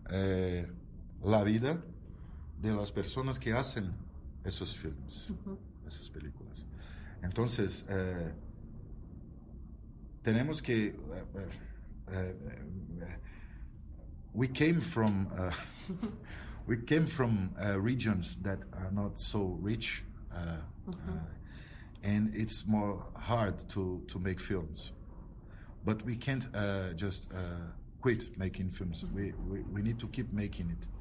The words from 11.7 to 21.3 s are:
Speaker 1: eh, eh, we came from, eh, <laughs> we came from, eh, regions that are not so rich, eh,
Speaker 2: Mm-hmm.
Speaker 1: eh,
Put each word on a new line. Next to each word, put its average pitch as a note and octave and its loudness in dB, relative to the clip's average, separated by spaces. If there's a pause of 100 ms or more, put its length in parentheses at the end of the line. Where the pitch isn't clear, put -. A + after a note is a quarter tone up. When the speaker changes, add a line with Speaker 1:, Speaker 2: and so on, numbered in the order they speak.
Speaker 1:
eh, F#2 2 (680)
eh, - -6 (1160)
we A#2+ 4
came D#3 6
from, G#2 4 (100)
eh, F2+ 2 (360)
<laughs> - -6
we A#2+ 4
came D3+ 6
from, G#2+ 4
eh, G2+ 4
regions G#2 4
that G2 0 (140)
are F#2 -2
not G2+ 0
so F#2+ 2
rich, A2 0 (320)
eh, E2+ -2 (320)
Speaker 2:
Mm-hmm. F3 -4
Speaker 1:
eh, D#3+ -2 (840)